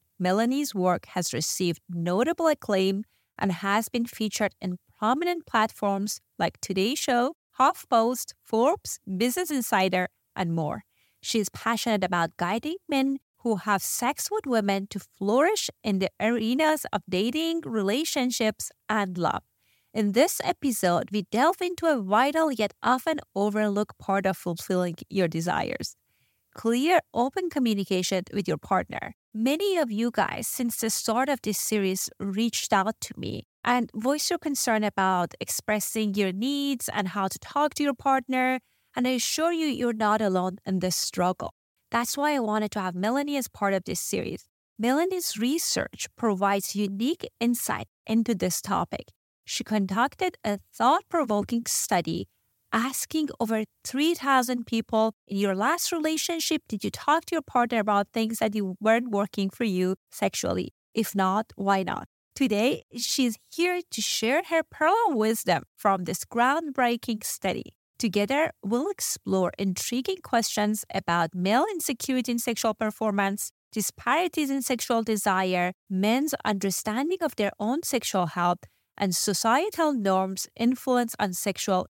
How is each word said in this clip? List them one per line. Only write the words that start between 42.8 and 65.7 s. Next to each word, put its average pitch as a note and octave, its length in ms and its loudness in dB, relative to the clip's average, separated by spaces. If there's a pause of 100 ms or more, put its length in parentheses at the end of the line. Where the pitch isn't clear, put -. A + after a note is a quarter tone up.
have F3+ 120 -4
Melanie C4+ 440 0
as B3+ 100 -4
part G3 240 -2
of F#3+ 120 0
this F3+ 160 -6
series. - 440 -6 (340)
Melanie's D#4+ 600 0
research - 680 -2 (120)
provides G3+ 580 0
unique G#3 500 -2 (140)
insight A#3 460 0 (200)
into A3+ 280 2
this F3+ 260 -2
topic. - 480 -4 (380)
She - 180 -6
conducted G#3+ 800 0
a G3+ 140 -2 (160)
thought-provoking A#3+ 920 2
study F3 600 -2 (460)
asking C4+ 540 -2 (100)
over A3 260 -2 (200)
three D4+ 300 0
thousand B3+ 520 2
people, A3 460 2 (160)
"In G3+ 80 -4
your G3 180 2
last C4+ 380 0
relationship, D#4+ 760 -2
did G#3 160 -6
you G#3 80 -4
talk - 360 0
to - 80 -4
your D#4+ 80 0
partner A#3+ 360 0
about G3+ 360 2
things A3 240 -2
that G#3+ 160 0
you F#3+ 260 -4
weren't A3+ 300 2
working G3+ 400 0
for - 140 -4
you F#3 320 2 (140)
sexually? - 640 -2 (220)
If A3 200 0
not, G3 400 2
why G3 280 2
not?" - 260 -6 (260)
Today, A#3 500 2 (120)
she's A#3+ 400 0 (180)
here F4+ 360 0
to - 100 -6
share C4 440 0
her D#4+ 180 2
pearl E4 340 2 (100)
of D#4 100 0
wisdom G#3+ 480 2 (120)